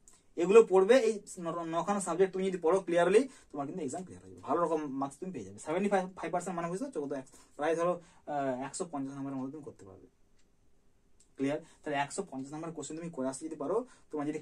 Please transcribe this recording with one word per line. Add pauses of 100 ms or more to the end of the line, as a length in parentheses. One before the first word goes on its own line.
(360)
এগুলো (120)
পড়বে, (140)
এই (300)
ন-,
নখানা
subject
তুমি
যদি
পড়ো
clearly, (300)
তোমার
কিন্তু
exam
clear
হয়ে
যাবে,
ভালো
রকম (220)
marks
তুমি
পেয়ে
যাবে।
সেভেন্টি
ফাইভ
পার্সেন্ট
মানে
বুঝতে
পারছো
কত? (100)
এক-, (240)
প্রায়
ধরো,
আহ,
একশো
পঞ্চাশ
নম্বরের
মতো
তুমি
করতে
পারবে। (1300)
Clear? (220)
তাহলে
একশো (100)
পঞ্চাশ
নম্বরের
question
তুমি
করে
আসতে
যদি
পারো, (340)
তোমার
যদি